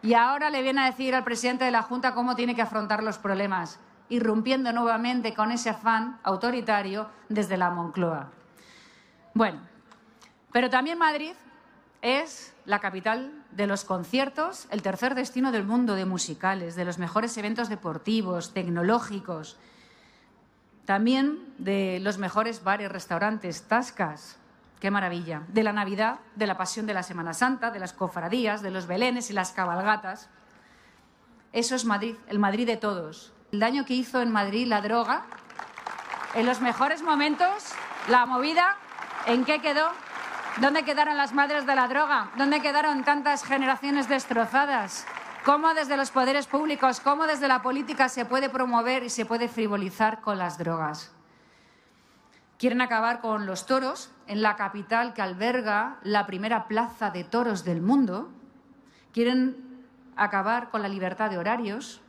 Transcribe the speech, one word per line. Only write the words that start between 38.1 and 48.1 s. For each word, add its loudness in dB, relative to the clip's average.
movida, 4
¿en 4
qué 2
quedó? 2
¿Dónde 4
quedaron 2
las 2
madres 2
de 4
la 4
droga? 2
¿Dónde 4
quedaron 2
tantas 2
generaciones 0
destrozadas? 0
¿Cómo 6
desde 0
los 0
poderes 2
públicos, 2
cómo 2
desde 2
la 4
política 0
se -4